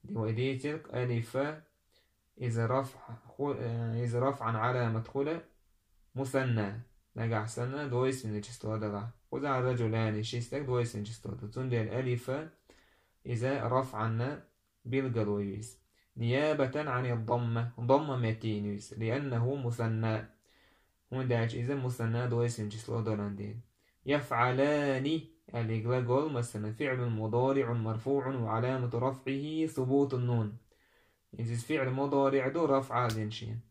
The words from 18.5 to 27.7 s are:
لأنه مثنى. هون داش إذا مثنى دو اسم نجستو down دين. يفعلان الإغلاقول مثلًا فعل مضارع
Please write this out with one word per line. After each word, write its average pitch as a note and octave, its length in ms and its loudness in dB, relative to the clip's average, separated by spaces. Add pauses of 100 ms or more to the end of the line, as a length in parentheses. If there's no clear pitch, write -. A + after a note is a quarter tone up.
لأنه B2 560 0
مثنى. A2+ 720 0 (840)
هون C3 160 -2
داش A#2 260 2
إذا B2 200 -2
مثنى B2 540 0
دو A#2+ 140 2
اسم A#2+ 220 -2
نجستو A2 360 -4
down G#2 360 -2
دين. G#2 240 -8 (460)
يفعلان C#3 1120 2 (340)
الإغلاقول A#2+ 800 2
مثلًا G#2+ 400 -2
فعل B2+ 380 0
مضارع A#2+ 640 2